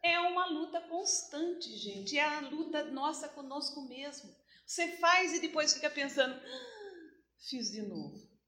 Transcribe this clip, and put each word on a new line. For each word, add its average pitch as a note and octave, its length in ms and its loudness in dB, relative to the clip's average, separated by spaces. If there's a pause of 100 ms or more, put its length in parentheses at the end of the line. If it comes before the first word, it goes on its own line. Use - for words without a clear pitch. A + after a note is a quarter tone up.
é E4+ 180 6
uma F4+ 260 4
luta E4 360 0
constante, E4 920 -2
gente. G3 420 -4
É D4 60 6
a D4+ 160 2
luta D4+ 440 -2
nossa C#4+ 440 -2
conosco C#4+ 540 -6
mesmo. C4 520 -12 (320)
Você E4+ 320 -2
faz F4 340 8
e E4 80 0
depois D#4 320 2
fica D4+ 160 2
pensando: C#4 460 2
"Ah, G#4 760 -12 (380)
fiz A#3 220 -2
de G#3+ 120 -6
novo." F3 460 -8 (200)